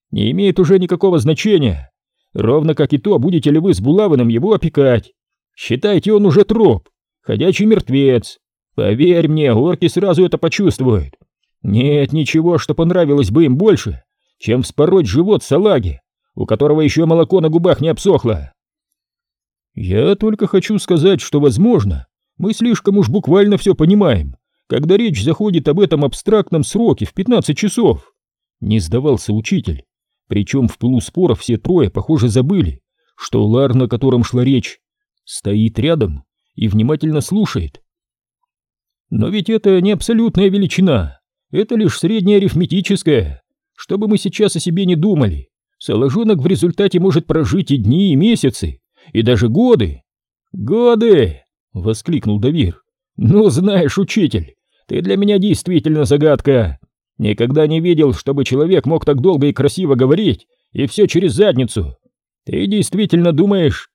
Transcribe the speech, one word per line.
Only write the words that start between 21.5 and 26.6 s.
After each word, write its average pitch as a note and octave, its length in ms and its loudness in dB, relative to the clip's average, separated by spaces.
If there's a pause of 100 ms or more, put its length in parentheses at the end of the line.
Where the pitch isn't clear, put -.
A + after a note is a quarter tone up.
мы G#3+ 140 -4
слишком A3 460 0
уж D3 100 2
буквально G3 500 2
все - 160 0
понимаем, D#3 600 2 (320)
когда D#3 280 0
речь G3 260 -2
заходит E3 460 -2
об D#3 120 0
этом D#3 240 0
абстрактном E3+ 580 -2